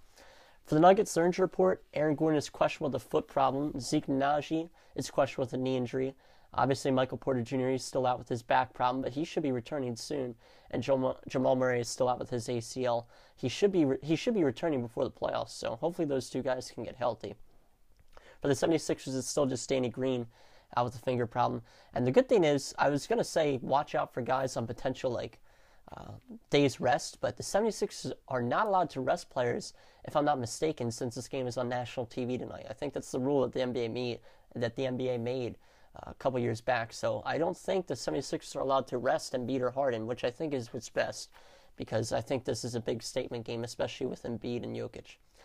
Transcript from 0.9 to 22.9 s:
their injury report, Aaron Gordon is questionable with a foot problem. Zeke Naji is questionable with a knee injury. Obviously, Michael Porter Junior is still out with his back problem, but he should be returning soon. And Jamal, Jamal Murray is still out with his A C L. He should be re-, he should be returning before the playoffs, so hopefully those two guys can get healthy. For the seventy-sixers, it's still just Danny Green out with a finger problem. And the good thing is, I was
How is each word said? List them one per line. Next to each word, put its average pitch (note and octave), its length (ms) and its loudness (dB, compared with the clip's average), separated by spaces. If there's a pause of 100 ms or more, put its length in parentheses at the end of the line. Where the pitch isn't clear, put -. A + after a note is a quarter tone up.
their E3 120 4
injury F3+ 180 4
report, F#3 400 2 (100)
Aaron D3+ 220 2
Gordon D#3 220 4
is C#3 100 0
questionable D3+ 460 0
with B2+ 100 -4
a - 20 -18
foot - 220 0
problem. C#3 540 0
Zeke D3+ 260 0
Naji D3 600 0 (260)
is - 160 -4
questionable C#3 320 2
with B2 100 -4
a C#3 40 -4
knee C3 180 0
injury. C3 400 -2 (400)
Obviously, C3 360 2
Michael C3 260 2
Porter B2+ 240 0
Junior B2+ 300 0
is C3 120 -2
still B2+ 220 -2
out B2 140 0
with A#2+ 100 -14
his A#2+ 140 -4
back C3 320 0
problem, B2+ 260 0
but B2 120 -4
he C#3+ 120 -2
should F3 160 -4
be C#3+ 100 0
returning B2 440 -4
soon. B2+ 400 -6 (340)
And B2 140 -2
Jamal, C3 440 2
Jamal C3 280 4
Murray B2+ 240 2
is A#2 100 -2
still - 180 2
out B2 120 0
with B2 100 -8
his B2 180 -4
A B2 120 -2
C B2 260 -4
L. A#2+ 220 0 (280)
He C3 140 -2
should G3+ 220 4
be F3 140 6
re-, C3+ 180 4
he D#3 120 4
should A#3 200 0
be F#3 80 4
returning C#3+ 380 2
before A#2+ 220 -4
the A#2+ 80 -2
playoffs, A2+ 380 -4
so - 280 -6
hopefully E3+ 300 -2
those C3+ 220 0
two C3 140 -2
guys B2+ 280 -2
can B2 120 -8
get - 120 -8
healthy. A#2 380 -2 (1080)
For - 100 0
the C#3 60 6
seventy-sixers, D#3 600 2
it's B2+ 120 -2
still D3 200 2
just B2+ 200 -4
Danny B2+ 220 2
Green B2+ 380 -2 (500)
out B2 80 4
with A#2+ 100 -6
a A#2+ 40 -10
finger B2 260 0
problem. A#2+ 380 0 (320)
And B2+ 100 2
the B2+ 60 4
good C4 180 6
thing G#3 140 6
is, D3 340 4
I C#3+ 120 4
was C#3+ 180 0